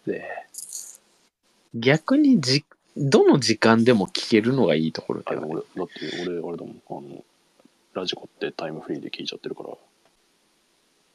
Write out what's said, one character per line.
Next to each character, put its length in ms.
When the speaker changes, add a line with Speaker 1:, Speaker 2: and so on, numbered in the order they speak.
Speaker 1:
で。 200
Speaker 2:
逆 420
に 240
じ-、 240
ど 300
の 120
時 180
間 260
で 100
も 140
聞 220
け 120
る 120
の 120
が 100
い 120
い 40
と 120
こ 100
ろ 80
だ 140
よ 60
ね。 60
Speaker 1:
あ、 20
俺、 120
だ 220
っ 40
て 60
俺、 200
あ 40
れ 60
だ 80
も 80
ん。 160
あ 40
の、 80
ラ 120
ジ 100
コ 120
っ 120
て 120
タ 160
イ 40
ム 100
フ 100
リ 80
ー 20
で 80
聞 140
い 20
ち 80
ゃ 40
っ 20
て 80
る 80
か 80
ら。 60